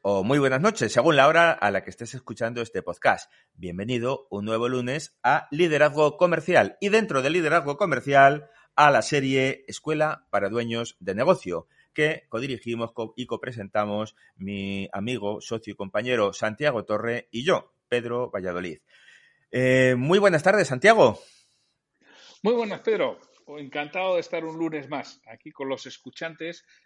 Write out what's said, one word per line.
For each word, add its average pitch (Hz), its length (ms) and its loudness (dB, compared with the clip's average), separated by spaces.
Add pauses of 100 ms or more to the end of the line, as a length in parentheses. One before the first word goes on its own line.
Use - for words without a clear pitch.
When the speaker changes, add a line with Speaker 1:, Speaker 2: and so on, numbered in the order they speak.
Speaker 1:
o 98 220 0
muy 139 160 2
buenas 131 200 2
noches, 214 320 0
según 156 220 4
la 139 140 8
hora 165 240 6
a 104 180 0
la 95 140 -2
que - 60 -16
estés 120 240 -14
escuchando 120 480 -8
este 98 200 -8
podcast. 90 480 -2 (240)
Bienvenido 113 760 -6
un 101 140 -8
nuevo 113 240 -2
lunes 127 540 -6
a 143 300 2
Liderazgo 151 640 2
Comercial 165 640 2
y 202 80 0
dentro 190 340 0
de 139 80 0
Liderazgo 156 460 0
Comercial 139 720 4 (260)
a 147 160 6
la 117 120 4
serie 135 680 0
Escuela 151 640 -6
para 98 180 -2
Dueños 117 500 -6
de 92 160 -6
Negocio, 101 540 -2 (240)
que 151 360 -2
codirigimos 117 640 -8
co-, 113 240 -10
y 123 100 -10
copresentamos 107 920 -6 (180)
mi 98 580 -8
amigo, 104 480 -6
socio 110 340 -10
y - 20 -20
compañero 107 560 -2
Santiago 110 520 -4
Torre 110 460 -4
y 120 140 -8
yo, 165 300 -2 (140)
Pedro 120 420 -4
Valladolid. 90 480 -6 (720)
Eh, 127 480 4
muy 165 220 2
buenas 180 240 4
tardes, 196 240 4
Santiago. 139 500 4 (1300)
Speaker 2:
Muy 226 100 2
buenas, 220 280 -4
Pedro. 175 360 0 (400)
Encantado 151 560 -4
de 170 60 0
estar 165 240 -6
un 160 120 -10
lunes 156 320 -6
más 139 380 -10
aquí 113 240 -20
con 139 180 -10
los 131 180 -8
escuchantes 165 800 -14 (220)